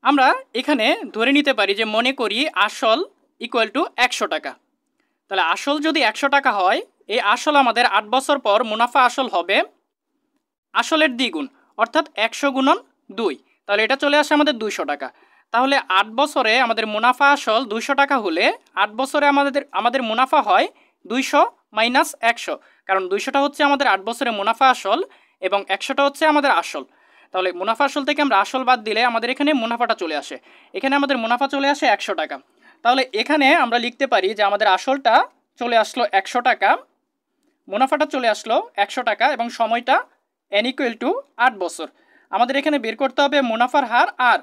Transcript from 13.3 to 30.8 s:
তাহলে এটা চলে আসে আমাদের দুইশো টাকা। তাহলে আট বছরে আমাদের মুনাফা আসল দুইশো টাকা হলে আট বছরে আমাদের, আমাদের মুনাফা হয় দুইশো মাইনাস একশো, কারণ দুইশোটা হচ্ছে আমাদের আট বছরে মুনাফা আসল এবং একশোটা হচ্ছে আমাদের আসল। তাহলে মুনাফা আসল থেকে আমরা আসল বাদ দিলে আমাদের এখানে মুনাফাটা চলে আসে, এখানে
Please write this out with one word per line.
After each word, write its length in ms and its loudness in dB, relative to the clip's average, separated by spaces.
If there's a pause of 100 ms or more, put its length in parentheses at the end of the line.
তাহলে 220 0
এটা 180 0
চলে 180 2
আসে 160 0
আমাদের 240 2
দুইশো 300 -6
টাকা। 160 -8 (440)
তাহলে 240 2 (220)
আট 100 2 (120)
বছরে 320 2 (140)
আমাদের 180 -2 (100)
মুনাফা 320 2 (100)
আসল 240 0 (120)
দুইশো 280 -4
টাকা 240 2
হলে 200 0 (380)
আট 80 0 (100)
বছরে 320 0
আমাদের, 300 0 (180)
আমাদের 200 0 (100)
মুনাফা 380 2
হয় 180 4 (440)
দুইশো 320 2 (340)
মাইনাস 320 2 (220)
একশো, 240 -4 (340)
কারণ 140 2 (100)
দুইশোটা 320 -2
হচ্ছে 240 -4
আমাদের 260 0
আট 140 -2
বছরে 300 -4
মুনাফা 360 0
আসল 240 -2 (480)
এবং 140 0 (140)
একশোটা 320 -4
হচ্ছে 160 -4 (100)
আমাদের 200 2 (100)
আসল। 220 -10 (480)
তাহলে 180 0 (100)
মুনাফা 280 0
আসল 200 -4
থেকে 180 -2
আমরা 180 2
আসল 240 -4
বাদ 100 4 (100)
দিলে 120 -2 (100)
আমাদের 240 -4
এখানে 160 0 (120)
মুনাফাটা 400 -2
চলে 200 -4
আসে, 140 -14 (420)
এখানে 220 0